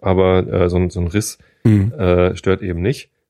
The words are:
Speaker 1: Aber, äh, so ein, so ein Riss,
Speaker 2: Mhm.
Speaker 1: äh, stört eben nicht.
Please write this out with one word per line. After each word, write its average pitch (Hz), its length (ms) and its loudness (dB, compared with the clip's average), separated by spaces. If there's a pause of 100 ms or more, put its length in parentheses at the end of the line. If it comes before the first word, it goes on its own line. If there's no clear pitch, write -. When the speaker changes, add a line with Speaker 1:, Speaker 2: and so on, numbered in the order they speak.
Speaker 1:
Aber, 92 460 2
äh, 92 220 0
so 90 80 0
ein, 90 120 0
so 90 100 -6
ein 85 80 -2
Riss, 101 300 -4 (260)
Speaker 2:
Mhm. 104 300 2
Speaker 1:
äh, 90 420 2
stört 95 280 -2
eben 87 180 -6
nicht. 120 280 -4 (200)